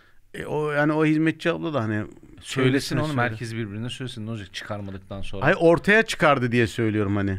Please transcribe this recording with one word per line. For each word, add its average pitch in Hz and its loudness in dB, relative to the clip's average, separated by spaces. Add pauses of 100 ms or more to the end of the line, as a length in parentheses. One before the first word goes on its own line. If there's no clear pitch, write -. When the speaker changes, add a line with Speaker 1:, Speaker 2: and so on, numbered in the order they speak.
(340)
Speaker 1:
E, - -10
o 151 -4
yani 147 2
o 156 2
hizmetçi 156 2
abla 165 -4
da 123 0
hani 110 -2
Speaker 2:
Söylesin - -8
Speaker 1:
çevresine 131 0
Speaker 2:
oğlum, 151 -2
Speaker 1:
söyle. 120 0
Speaker 2:
herkes 113 -4
birbirine 113 -6
söylesin. 120 -10
Ne 110 -8
olacak 104 -10
çıkarmadıktan 98 -10
sonra? 101 -4
Speaker 1:
Hayır, 180 4
ortaya 180 6
çıkardı 135 2
diye 117 4
söylüyorum 104 0
hani. 98 0